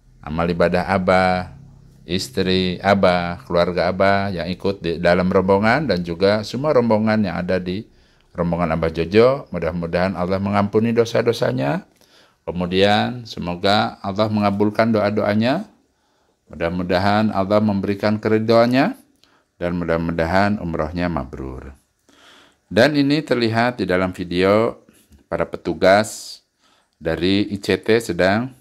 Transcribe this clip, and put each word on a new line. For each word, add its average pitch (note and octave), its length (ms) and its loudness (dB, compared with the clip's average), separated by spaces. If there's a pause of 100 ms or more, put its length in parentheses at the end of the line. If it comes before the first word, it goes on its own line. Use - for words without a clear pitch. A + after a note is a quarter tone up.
(200)
amal D#2 240 -4
ibadah F2 400 0
Abah, F#2 720 0 (540)
istri F#2 720 -2
Abah, F2+ 640 2
keluarga F2 420 0
Abah G2 460 2
yang E2 160 -6
ikut F#2+ 320 -6
di E2 160 -2
dalam F2+ 320 2
rombongan G2+ 560 2
dan F2+ 160 0
juga F#2+ 400 0
semua C#3 320 -2
rombongan A2 480 2
yang F2 160 -4
ada F2+ 240 -2
di F2+ 240 -8 (480)
rombongan E2+ 400 -2
Abah E2 160 -2
Jojo, G#2 640 2
mudah-mudahan F2 640 -2
Allah F#2 240 -2
mengampuni G2+ 480 0
dosa-dosanya. B2 960 -2 (560)
Kemudian G#2 880 0
semoga G2 720 -2
Allah G2+ 240 -2
mengabulkan G#2 640 0
doa-doanya. G#2+ 800 0 (800)
Mudah-mudahan F#2 800 0
Allah G2 320 0
memberikan G2+ 560 -2
keridhoannya A#2 800 2 (580)
dan F2 220 -4
mudah-mudahan E2+ 800 0
umrohnya E2 480 -4
mabrur. C2 720 -8 (880)
Dan C3+ 320 4
ini C#3+ 240 2
terlihat A#2+ 580 0
di G2+ 60 -2
dalam F#2 240 0
video F#2 720 0 (480)
para - 160 -2
petugas F#2 960 0 (560)
dari E2+ 560 0
I - 80 -4
C F#2+ 160 0
T A2+ 240 2
sedang G2+ 480 0 (100)